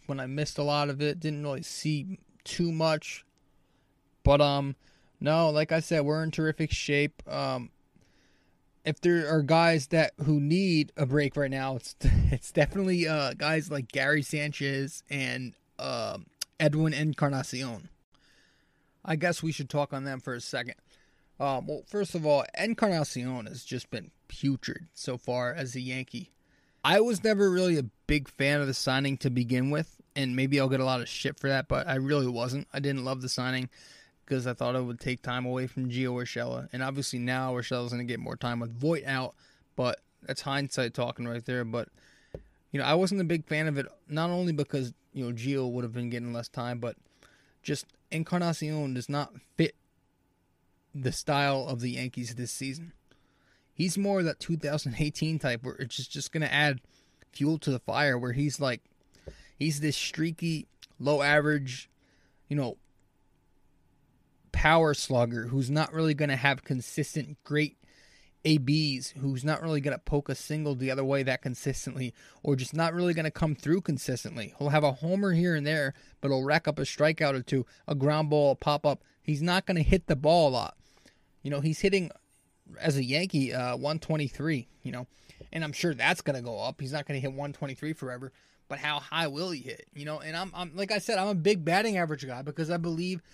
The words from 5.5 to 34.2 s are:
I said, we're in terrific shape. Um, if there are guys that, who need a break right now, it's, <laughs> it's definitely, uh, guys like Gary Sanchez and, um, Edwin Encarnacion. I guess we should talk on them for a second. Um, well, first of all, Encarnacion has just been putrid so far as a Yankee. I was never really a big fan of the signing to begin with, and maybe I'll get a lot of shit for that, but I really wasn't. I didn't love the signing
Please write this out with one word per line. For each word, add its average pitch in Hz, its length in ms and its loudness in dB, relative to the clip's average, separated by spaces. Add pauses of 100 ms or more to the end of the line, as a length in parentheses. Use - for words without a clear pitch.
I 160 80 2
said, 151 240 2
we're 156 180 0
in 160 80 -2
terrific 156 400 0
shape. 143 560 0
Um, 135 440 -4 (1120)
if 156 160 -4
there 170 260 4
are 160 140 4
guys 165 460 6
that, 160 260 4 (100)
who 147 160 4
need 165 560 4
a 147 100 0
break 139 300 2
right 139 160 0
now, 135 240 -2
it's, - 220 -10
<laughs> - 40 -8
it's - 520 4
definitely, 175 520 4
uh, 147 280 0
guys 151 360 0
like 139 200 -4
Gary 143 320 2
Sanchez 139 880 -4
and, 127 460 -4 (220)
um, 120 500 -6 (300)
Edwin 156 360 4
Encarnacion. 135 960 -2 (1120)
I 160 140 -2
guess 170 260 -2
we 160 80 -2
should 143 180 -8
talk 143 220 -2
on 135 140 -6
them 131 160 -8
for 131 120 -8
a 117 80 -8
second. 123 340 -8 (640)
Um, 135 280 0
well, 147 180 -6
first 202 300 -4
of 160 100 -2
all, 156 200 6 (120)
Encarnacion 151 880 0
has 101 180 -14
just - 280 -8
been - 200 -10 (160)
putrid - 640 -4
so 127 240 -8
far 123 360 -2
as 131 220 -6
a 127 40 -6
Yankee. 127 520 -8 (520)
I 175 160 8
was 226 240 2
never 208 260 6
really 180 280 4
a 135 80 0 (220)
big 147 200 2
fan 143 320 2
of 143 80 0
the 135 60 0
signing 135 460 0
to 139 100 0
begin 127 400 2
with, 156 320 -2 (140)
and 131 200 -2
maybe 135 240 2
I'll 135 80 4
get 131 120 2
a 131 60 2
lot 127 140 2
of 117 80 -6
shit - 320 -6
for 139 80 -2
that, 135 200 0
but 131 200 -2
I 135 80 -2
really 135 320 2
wasn't. 123 460 -4
I 139 60 -4
didn't 139 260 -2
love 131 160 -4
the 127 80 -6
signing 127 400 -2 (560)